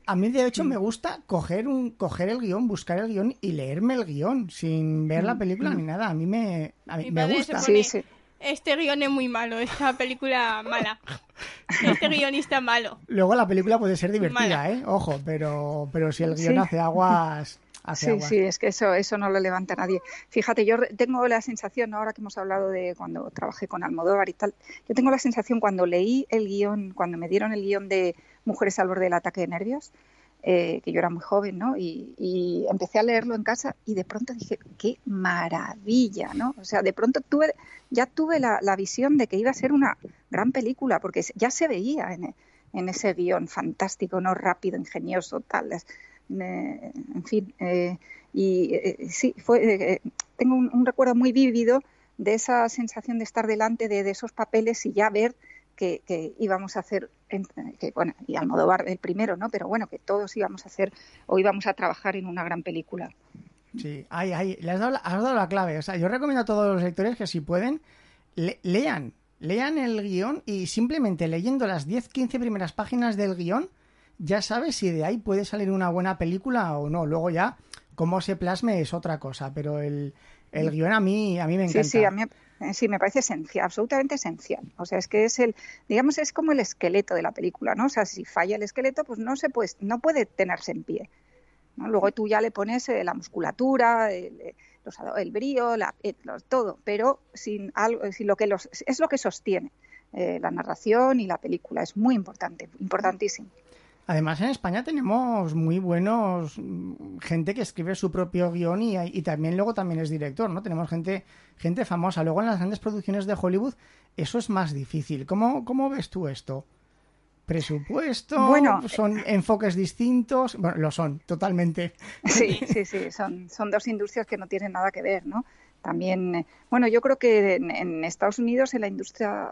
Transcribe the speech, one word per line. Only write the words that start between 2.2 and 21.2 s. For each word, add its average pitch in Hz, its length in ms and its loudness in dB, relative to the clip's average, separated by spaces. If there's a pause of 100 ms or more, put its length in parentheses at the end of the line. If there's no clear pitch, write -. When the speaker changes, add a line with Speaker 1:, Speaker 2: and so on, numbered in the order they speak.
Speaker 1:
el 233 100 -2
guión, 226 300 0
buscar 180 300 -2
el 220 100 -2
guión 220 320 0
y 190 120 -4
leerme 156 420 0
el 240 100 0
guión 175 460 -2
sin 156 580 0
ver 160 160 2
la 208 100 2
Speaker 2:
Mm, - 40 -6
Speaker 1:
película 208 320 0
Speaker 2:
mm. 294 60 0
Speaker 1:
ni 170 60 -2
nada. 180 260 -4
A 175 60 -2
mí 160 120 -2
me, 190 460 -2 (140)
a - 120 -8
mí 160 60 -4
Speaker 3:
Mi - 60 -8
Speaker 1:
me 165 120 2
Speaker 3:
padre 165 160 2
Speaker 1:
gusta. - 220 -2
Speaker 3:
se - 120 -2
pone, 208 120 8
Speaker 2:
Sí, - 60 -4 (100)
sí. - 40 -8 (340)
Speaker 3:
"Este 285 380 -2
guión 294 260 0
es 277 80 2
muy 269 160 0
malo, 233 320 -4
esta 254 380 0
película 254 640 0
mala, 220 420 -2
Speaker 1:
<laughs> - 800 -8
Speaker 3:
este - 260 4
guionista 285 520 2
malo". 233 380 0 (100)
Speaker 1:
Luego 190 260 4
la 240 140 4
película 190 300 4
puede 190 180 2
ser - 160 0
divertida, 214 280 2
Speaker 3:
Mala. 175 300 2
Speaker 1:
¿eh? 247 160 -2
Ojo, 170 380 0
pero, 147 640 -4
pero 156 220 2
si 160 100 -2
el 160 120 2
guión 165 200 4
Speaker 2:
Sí. - 60 6
Speaker 1:
hace 170 180 2
aguas... 165 800 2 (280)
Hace 160 200 -4
Speaker 2:
Sí, 240 60 4
Speaker 1:
aguas. 196 180 0
Speaker 2:
sí, 214 80 4
es 190 200 2
que - 100 0
eso, 196 260 2
eso 196 240 0
no 202 100 0
lo 196 120 2
levanta 185 340 -2
nadie. 180 260 0 (300)
Fíjate, 214 340 2
yo 226 140 6
re-, 240 180 0
tengo 247 320 2